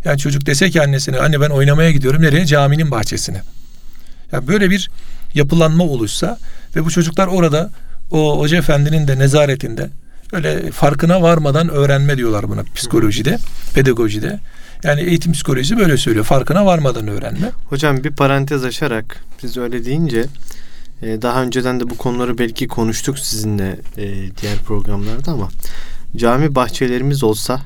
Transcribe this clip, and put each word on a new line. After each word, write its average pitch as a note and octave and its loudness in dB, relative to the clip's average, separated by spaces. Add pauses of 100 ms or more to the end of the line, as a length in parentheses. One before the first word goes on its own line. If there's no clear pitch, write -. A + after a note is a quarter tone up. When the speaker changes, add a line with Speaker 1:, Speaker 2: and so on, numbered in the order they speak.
Speaker 1:
Yani D3 0
çocuk C#3 -2
dese D3+ 2
ki D#3+ 2
annesine, C3+ 0
"Anne C#3 2
ben D3+ 2
oynamaya D3 4
gidiyorum." C#3 4
Nereye? D#3+ 4
Caminin D3 4
bahçesine. A2 -4 (920)
Yani C#3 -4
böyle G3 2
bir F#3+ -2 (440)
yapılanma D#3+ 4
oluşsa D3+ -2 (380)
ve D#3 0
bu E3 0
çocuklar E3+ 2
orada F3 2 (400)
o D3+ 2
hoca D3+ 2
efendinin D3+ 2
de C3+ 2
nezaretinde C#3 2 (420)
öyle D#3 -4
farkına E3 2
varmadan D#3+ 4
öğrenme C#3+ 2
diyorlar G#2+ 0
buna G#2 -4 (120)
psikolojide, A2 2 (360)
pedagojide. B2 0 (440)
Yani D3 0
eğitim E3+ 0
psikolojisi C#3+ 0
böyle E3+ 4
söylüyor. G#2+ 0
Farkına D3 2
varmadan C3+ 0
öğrenme. G#2+ -4 (140)
Speaker 2:
Hocam C#3 0
bir D3+ -4
parantez C#3 0
açarak A#2 -4 (160)
siz A#2+ -4
öyle A#2+ -4
deyince, C3 0 (800)
e, A2 -6
daha B2 0
önceden B2+ -2
de A#2+ -2
bu A#2 -6
konuları B2 -2
belki B2 -2
konuştuk A2+ -2
sizinle, G#2 -4 (200)
e, G2+ -6 (360)
diğer G#2 -2 (100)
programlarda G#2+ 0
ama G#2 -2 (680)
cami C3 2
bahçelerimiz B2+ 0
olsa A#2+ 0